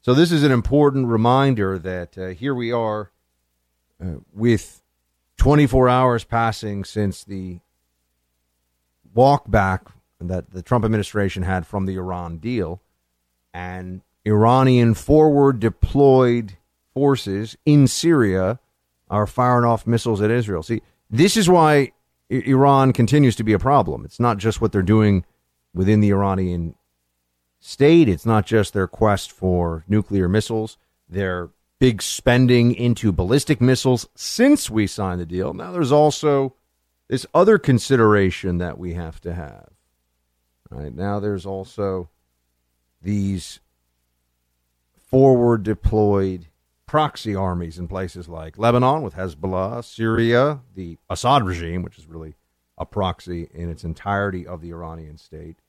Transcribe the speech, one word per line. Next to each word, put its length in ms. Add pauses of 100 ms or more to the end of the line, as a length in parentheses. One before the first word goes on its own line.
So 140
this 160
is 140
an 80
important 560
reminder 720
that, 360
uh, 120
here 260
we 160
are, 400 (880)
uh, 180 (140)
with 480 (560)
twenty-four 520
hours 340
passing 640
since 400
the 340 (1500)
walk 380
back 380 (320)
that 320
the 100
Trump 220
administration 580
had 240
from 200
the 100
Iran 420
deal, 420 (720)
and 500 (220)
Iranian 720
forward 640
deployed 1000 (380)
forces 640 (100)
in 220
Syria 720 (500)
are 160
firing 380
off 200
missiles 380
at 80
Israel. 320
See, 180 (300)
this 260
is 120
why 420 (400)
I-, 160
Iran 460
continues 420
to 80
be 100
a 60
problem. 460
It's 160
not 180
just 220
what 100
they're 100
doing 440 (500)
within 240
the 120
Iranian 680 (840)
state. 500
It's 160
not 220
just 260
their 140
quest 460
for 560
nuclear 400
missiles, 500 (300)
their 420 (300)
big 200
spending 760
into 340
ballistic 500
missiles 540
since 560
we 160
signed 340
the 60
deal. 260
Now 200
there's 180
also 640 (540)
this 260
other 240
consideration 1000
that 200
we 160
have 280
to 120
have. 360 (1000)
Right? 240
Now 240
there's 260
also 640 (920)
these 560 (1500)
forward 560
deployed 840 (400)
proxy 480
armies 440
in 100
places 400
like 300
Lebanon 440
with 120
Hezbollah, 680
Syria, 760 (140)
the 240 (100)
Assad 360
regime, 380
which 160
is 80
really 280 (440)
a 80
proxy 680
in 160
its 140
entirety 640
of 140
the 100
Iranian 480
state. 380 (120)